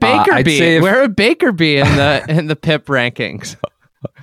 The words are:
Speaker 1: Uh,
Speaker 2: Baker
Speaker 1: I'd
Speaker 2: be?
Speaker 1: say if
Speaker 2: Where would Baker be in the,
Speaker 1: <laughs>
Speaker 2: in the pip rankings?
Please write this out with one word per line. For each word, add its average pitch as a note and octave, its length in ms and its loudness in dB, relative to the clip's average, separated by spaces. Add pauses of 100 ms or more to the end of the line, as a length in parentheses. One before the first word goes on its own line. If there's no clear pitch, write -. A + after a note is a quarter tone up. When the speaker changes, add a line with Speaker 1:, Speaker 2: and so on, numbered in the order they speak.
Speaker 1:
Uh, A#3+ 140 0
Speaker 2:
Baker F#4+ 160 2
Speaker 1:
I'd C3+ 100 2
Speaker 2:
be? D3 140 0
Speaker 1:
say E3 180 2
if D#3 60 2
Speaker 2:
Where G3 180 2
would A#3+ 160 0
Baker C4 360 0
be D#3 260 0
in C#3 80 2 (100)
the, C#3+ 320 0
Speaker 1:
<laughs> - 0 -
Speaker 2:
in D#3 180 0
the D3+ 100 -4
pip D3+ 300 -4
rankings? A#2+ 680 -4 (680)